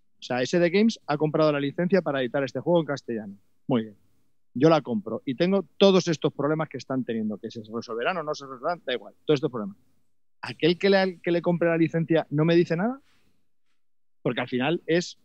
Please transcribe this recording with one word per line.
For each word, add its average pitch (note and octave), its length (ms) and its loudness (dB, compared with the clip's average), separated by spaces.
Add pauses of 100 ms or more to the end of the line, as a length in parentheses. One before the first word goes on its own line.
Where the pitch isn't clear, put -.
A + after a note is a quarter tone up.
(200)
O - 20 -20
sea, B2 200 -4
S C3 180 0
D F3 100 4
Games G#3+ 380 4
ha D3 100 0
comprado D#3 340 2
la C#3+ 80 0
licencia F3 420 0
para C#3+ 200 -2
editar B2+ 220 -2
este B2+ 160 -6
juego E3+ 200 2
en D#3 60 0
castellano. A2+ 500 -6 (320)
Muy A#2+ 160 2
bien. G#2+ 120 -14 (600)
Yo C#3 140 4
la D#3 120 6
compro A2 440 -6
y C3 100 -4
tengo F#3 280 0 (140)
todos F#3+ 300 4
estos D#3+ 260 -2
problemas D#3 360 -2
que - 80 -12
están C3 260 -6
teniendo, A2 340 -4
que A2 140 -12
si A#2 120 -14
se G#2+ 80 -18
resolverán A#2 460 -6
o D#3 60 -6
no D3+ 120 -6
se C#3 100 -14
resolverán, C3+ 400 -8
da B2+ 80 -4
igual, G#2 200 -10 (120)
todos D3+ 120 2
estos C3+ 140 -4
problemas. G#2 260 -8 (640)
¿Aquel D#3+ 380 0
que G3+ 100 2
le, F#3+ 320 2
que F3 100 -4
le E3+ 100 0
compre E3+ 280 0
la E3 80 0
licencia E3 540 0
no D3+ 140 0
me E3+ 100 4
dice E3+ 200 2
nada? A#3+ 240 -2 (1200)
Porque B2+ 200 -2
al B2 60 -6
final C3 380 -2
es E3+ 400 0